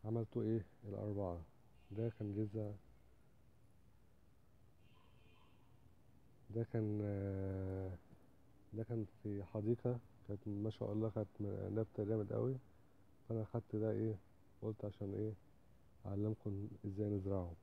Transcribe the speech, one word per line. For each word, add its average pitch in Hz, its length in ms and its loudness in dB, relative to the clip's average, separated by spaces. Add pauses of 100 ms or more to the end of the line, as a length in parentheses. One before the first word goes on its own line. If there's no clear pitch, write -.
عملته 113 360 0
ايه؟ 110 240 2 (180)
الاربعة. 101 580 -2 (500)
ده 113 280 0
كان 104 160 -2
جذع، 104 360 0 (3750)
ده 117 80 4 (100)
كان، 107 300 4
آه، 95 880 0 (840)
ده 110 100 -2
كان 110 220 0 (180)
في 101 200 -2 (100)
حديقة 117 460 2 (280)
كانت 101 200 -6
ما 104 220 0
شاء 107 240 -2
الله 107 160 2
كانت 104 180 0 (120)
م-، 98 400 0
نبتة 110 240 0
جامد 107 300 2
قوي، 117 220 2 (720)
فانا 113 160 2
خدت - 300 -2
ده 107 160 4
ايه، 107 240 2 (460)
قلت 107 240 -4
عشان 101 280 -4
ايه، 107 200 0 (720)
اعلمكم 101 640 0 (180)
ازاي 101 240 0
نزرعه. 95 540 2